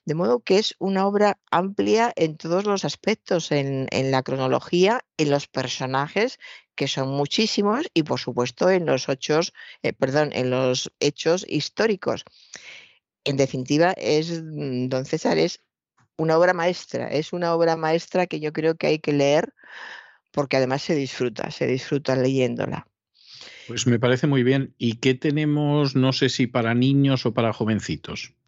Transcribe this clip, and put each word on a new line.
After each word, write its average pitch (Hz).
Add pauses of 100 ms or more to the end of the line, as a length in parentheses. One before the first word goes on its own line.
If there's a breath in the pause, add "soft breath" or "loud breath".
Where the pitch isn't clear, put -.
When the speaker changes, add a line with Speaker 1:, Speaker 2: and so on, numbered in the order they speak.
Speaker 1:
De 156
modo 220
que 190
es -
una 190
obra 202 (120)
amplia 202
en 156
todos 175
los 202
aspectos, -
en, 135
en 135
la 131
cronología, 135 (160)
en 147
los 143
personajes, 139 (360 loud breath)
que 139
son 135
muchísimos, 202
y 160
por 131
supuesto 123
en 180
los 135
hechos, 151 (300 loud breath)
eh, 139
perdón, 139
en 127
los 127
hechos 160
históricos. 165 (1000 loud breath)
En 139
definitiva, 139
es, 160
mm, 143
don 131
César, -
es 165 (580)
una 160
obra 180
maestra, 170
es 147
una 170
obra 165
maestra 165
que 160
yo 151
creo 160
que 156
hay 156
que 151
leer, 143 (800 loud breath)
porque 139
además 131
se 175
disfruta, 127
se -
disfruta 131
leyéndola. 127 (800 loud breath)
Speaker 2:
Pues 120
me 120
parece 123
muy 135
bien. 135
¿Y 117
qué 131
tenemos, 147
no 131
sé 131
si 127
para 117
niños 135
o 110
para 117
jovencitos? 104 (120)